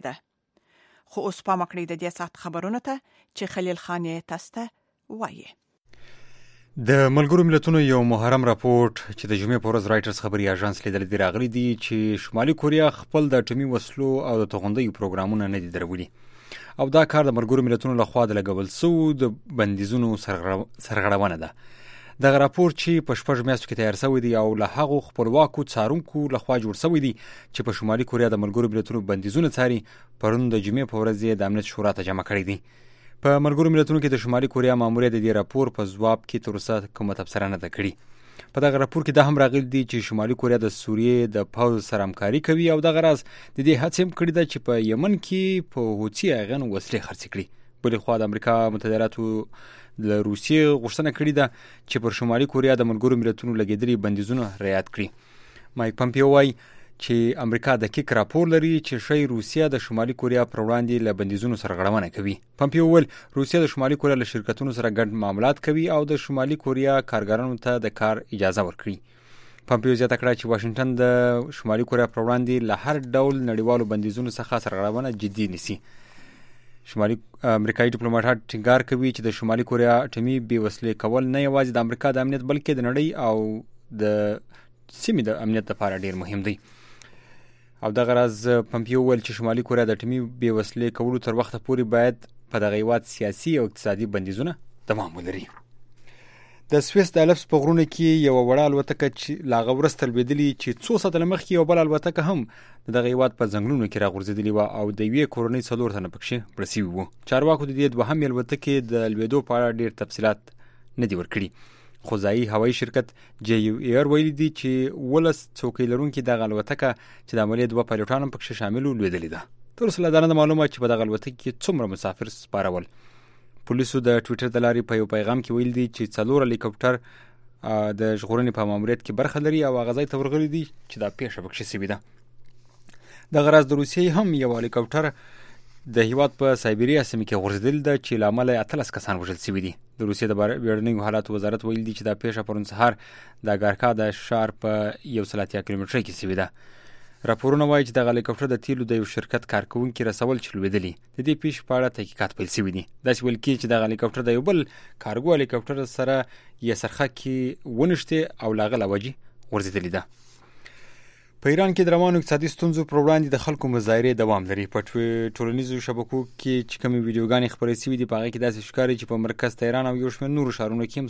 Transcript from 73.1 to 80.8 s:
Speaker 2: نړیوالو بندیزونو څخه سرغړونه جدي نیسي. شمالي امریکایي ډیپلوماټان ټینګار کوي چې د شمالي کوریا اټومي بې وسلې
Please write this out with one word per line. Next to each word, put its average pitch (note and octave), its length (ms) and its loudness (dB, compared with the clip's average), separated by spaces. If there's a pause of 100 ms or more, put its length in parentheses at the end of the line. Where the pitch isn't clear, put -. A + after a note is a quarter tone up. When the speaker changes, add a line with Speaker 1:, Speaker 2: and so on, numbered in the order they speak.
Speaker 2:
نړیوالو A2+ 420 2
بندیزونو G#2+ 460 -2
څخه A#2+ 260 -2
سرغړونه G#2+ 480 -2 (100)
جدي G#2 320 -2
نیسي. F#2 220 -8 (1160)
شمالي G#2+ 240 0 (260)
امریکایي A#2 520 2
ډیپلوماټان A#2 540 0
ټینګار B2 420 2
کوي C3 220 0
چې A2 160 -12
د G#2 100 -2
شمالي A2+ 320 0
کوریا A#2+ 300 4
اټومي B2+ 400 -2
بې A2+ 260 -2
وسلې A2 260 -4 (120)